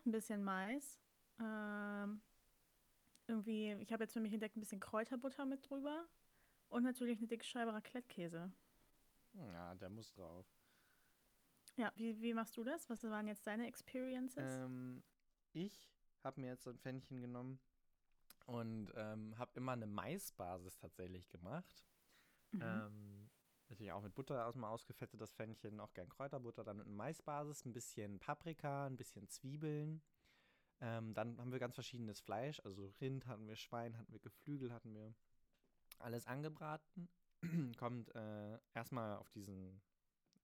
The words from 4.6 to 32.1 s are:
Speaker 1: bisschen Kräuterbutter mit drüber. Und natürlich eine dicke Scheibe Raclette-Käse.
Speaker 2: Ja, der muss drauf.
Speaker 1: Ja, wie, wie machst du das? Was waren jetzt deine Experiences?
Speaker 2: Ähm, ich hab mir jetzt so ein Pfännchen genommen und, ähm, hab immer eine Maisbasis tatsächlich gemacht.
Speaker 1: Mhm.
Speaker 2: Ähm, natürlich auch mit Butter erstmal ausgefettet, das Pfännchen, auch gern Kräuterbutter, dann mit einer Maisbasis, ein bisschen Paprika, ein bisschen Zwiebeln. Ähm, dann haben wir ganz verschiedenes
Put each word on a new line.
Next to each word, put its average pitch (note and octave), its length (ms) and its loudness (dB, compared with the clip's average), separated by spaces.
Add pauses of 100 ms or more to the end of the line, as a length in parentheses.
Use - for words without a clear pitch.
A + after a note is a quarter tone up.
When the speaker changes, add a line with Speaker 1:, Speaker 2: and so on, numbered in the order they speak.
Speaker 1:
bisschen G#3 180 -2
Kräuterbutter B3+ 640 2
mit C4+ 240 0
drüber. D4 380 0 (640)
Und A#3+ 140 8
natürlich B3 360 6
eine A3+ 80 2
dicke A3+ 180 0
Scheibe A#3 280 4
Raclette-Käse. F#3 800 -2 (800)
Speaker 2:
Ja, F2+ 420 -4
der F#2 140 -4
muss G#2+ 240 -8
drauf. F2+ 320 -8 (1300)
Speaker 1:
Ja, A3 200 4
wie, A3+ 260 0
wie A#3 120 4
machst A3+ 240 0
du A#3 60 0
das? D#4 260 0
Was A3+ 140 -4
waren G#3+ 240 0
jetzt G#3 180 -4
deine A3 220 2
Experiences? B3+ 920 0
Speaker 2:
Ähm, B2+ 440 -2 (480)
ich - 400 -4 (320)
hab C3+ 140 -2
mir C3 100 0
jetzt B2+ 160 -4
so B2 80 -4
ein B2 80 -8
Pfännchen C3 420 -2
genommen B2 380 -2 (840)
und, A2+ 500 0
ähm, A2 420 -2
hab B2 180 -2
immer C3 180 2
eine A2+ 140 2
Maisbasis G2+ 920 0
tatsächlich F2+ 520 -6
gemacht. G2+ 560 -6 (640)
Speaker 1:
Mhm. G3 100 2
Speaker 2:
Ähm, G#2 680 -2 (400)
natürlich G2+ 220 -2
auch G2 100 2
mit G2+ 120 -4
Butter C#3 240 0
erstmal A#2 340 2
ausgefettet, A#2 500 -4
das A2 100 -6
Pfännchen, A2 480 -4
auch G#2 140 -8
gern F2+ 160 -6
Kräuterbutter, B2+ 540 -4
dann G#2 140 -2
mit G#2+ 100 -6
einer G#2 80 -4
Maisbasis, D3 680 -2
ein B2 80 -2
bisschen G#2 460 -4
Paprika, D3 640 0
ein C3 120 -2
bisschen - 320 -8
Zwiebeln. D3+ 720 0 (800)
Ähm, A2+ 320 0
dann A#2 260 2
haben B2 120 -2
wir B2+ 80 2
ganz B2 160 0
verschiedenes A#2 440 -4